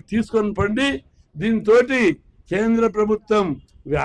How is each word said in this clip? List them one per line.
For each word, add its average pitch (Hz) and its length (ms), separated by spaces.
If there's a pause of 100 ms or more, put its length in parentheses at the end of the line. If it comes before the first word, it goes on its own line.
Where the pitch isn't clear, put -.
తీసుకొని 214 440
పండి. 220 500 (340)
దీంతో 220 440 (680)
కేంద్ర 226 360
ప్రభుత్వం 214 720 (440)